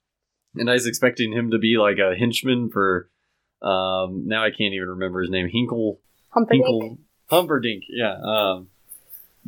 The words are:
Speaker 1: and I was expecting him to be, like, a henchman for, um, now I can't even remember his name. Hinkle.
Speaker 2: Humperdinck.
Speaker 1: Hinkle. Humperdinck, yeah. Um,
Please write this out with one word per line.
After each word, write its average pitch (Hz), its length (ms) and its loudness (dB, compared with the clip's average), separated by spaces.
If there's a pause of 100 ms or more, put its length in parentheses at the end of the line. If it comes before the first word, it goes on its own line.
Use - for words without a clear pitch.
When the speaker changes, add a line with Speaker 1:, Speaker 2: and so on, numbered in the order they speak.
(560)
Speaker 1:
and 117 140 -2
I 123 40 4
was 123 140 2
expecting 120 440 -2
him 117 200 -2
to 113 80 2
be, 113 180 4
like, 101 220 4
a 95 160 2
henchman 120 540 0
for, 95 400 0 (520)
um, 95 680 -2
now 110 160 -2
I 110 80 2
can't 101 220 -2
even 92 160 -6
remember 92 320 -4
his 90 80 -2
name. 92 180 0
Hinkle. 113 520 -2 (300)
Speaker 2:
Humperdinck. 233 360 4
Speaker 1:
Hinkle. 131 320 -2 (320)
Humperdinck, 135 600 0
yeah. 107 320 -2
Um, 98 480 0 (800)